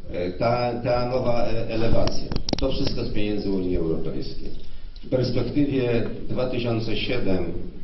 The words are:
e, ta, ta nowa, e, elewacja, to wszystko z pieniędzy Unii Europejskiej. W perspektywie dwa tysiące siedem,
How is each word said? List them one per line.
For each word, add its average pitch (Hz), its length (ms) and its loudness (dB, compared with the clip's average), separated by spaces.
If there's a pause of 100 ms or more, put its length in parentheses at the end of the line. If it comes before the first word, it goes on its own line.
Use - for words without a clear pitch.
(140)
e, 90 180 -4
ta, 120 520 -2
ta 123 260 0
nowa, 120 380 2
e, 117 220 2
elewacja, 113 580 4 (320)
to 135 120 0
wszystko 131 320 0
z 113 60 -4
pieniędzy 104 420 0
Unii 90 260 0
Europejskiej. 80 720 -2 (540)
W - 60 -12
perspektywie 120 960 0 (260)
dwa 113 200 0
tysiące 117 480 -2
siedem, 95 460 0 (400)